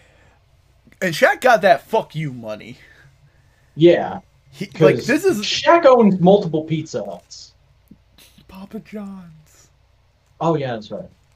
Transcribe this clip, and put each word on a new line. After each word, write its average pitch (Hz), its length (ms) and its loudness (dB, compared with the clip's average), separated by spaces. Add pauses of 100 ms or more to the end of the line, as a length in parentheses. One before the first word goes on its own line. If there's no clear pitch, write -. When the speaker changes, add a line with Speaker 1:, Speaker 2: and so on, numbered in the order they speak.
(1000)
Speaker 1:
And 175 140 -4
Shaq 381 260 2
got 233 220 4
that 180 240 2
fuck 208 280 -6
you 151 200 -8
money. 110 420 -16 (1000)
Speaker 2:
Yeah, 180 460 2 (300)
Speaker 1:
He, - 160 -14 (140)
like, 139 160 6
Speaker 2:
'cause - 100 -8
Speaker 1:
this 320 180 -2
is 330 160 0
Speaker 2:
Shaq 330 460 0
owns 214 340 4
multiple 170 440 2
Pizza 151 380 -8
Huts. - 500 -18 (960)
Speaker 1:
Papa 196 320 -18
John's. 185 880 -18 (720)
Speaker 2:
Oh, 160 140 -2
yeah, 131 180 -6
that's 107 160 -14
right. 92 180 -14 (280)